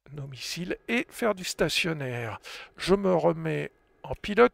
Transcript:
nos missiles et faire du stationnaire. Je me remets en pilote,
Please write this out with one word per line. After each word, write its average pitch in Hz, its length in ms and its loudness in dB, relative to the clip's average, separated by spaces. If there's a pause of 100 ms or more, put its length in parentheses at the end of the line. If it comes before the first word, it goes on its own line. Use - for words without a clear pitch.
(140)
nos 139 140 -10
missiles 165 500 -8 (100)
et 233 220 0
faire 208 260 0
du 185 80 -12
stationnaire. 127 960 -2 (380)
Je 185 180 2
me 196 180 4
remets 160 580 0 (320)
en - 120 -8
pilote, 220 380 4